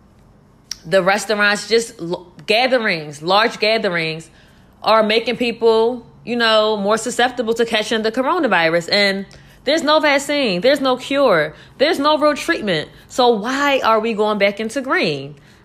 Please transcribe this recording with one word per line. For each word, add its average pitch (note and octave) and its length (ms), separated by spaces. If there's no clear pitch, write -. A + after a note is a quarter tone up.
the F3+ 180
restaurants. G#3 640
Just A3+ 320
l-, E3+ 320
gatherings, G#3 760
large G3 380
gatherings F3 680
are A3 200
making A3+ 340
people, A3+ 680
you A#3 100
know, A3 420
more G3+ 200
susceptible A#3+ 580
to A#3 100
catching A3 380
the A3 80
coronavirus. G#3+ 800
And G3 340
there's D4+ 180
no D4+ 180
vaccine. C#4 640
There's C4 200
no C4 160
cure. A3+ 580
There's D#4 220
no D4+ 180
real D4 180
treatment. G3 540
So B3 220
why C4 500
are A3 200
we A3+ 140
going G#3+ 240
back G3+ 220
into A3 220
green? E3+ 540